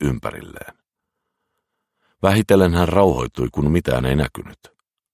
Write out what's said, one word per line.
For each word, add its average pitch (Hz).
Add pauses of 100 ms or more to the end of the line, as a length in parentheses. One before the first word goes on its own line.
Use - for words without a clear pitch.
ympärilleen. - (1500)
Vähitellen 98
hän 85
rauhoittui, 67
kun 71
mitään 64
ei 67
näkynyt. - (400)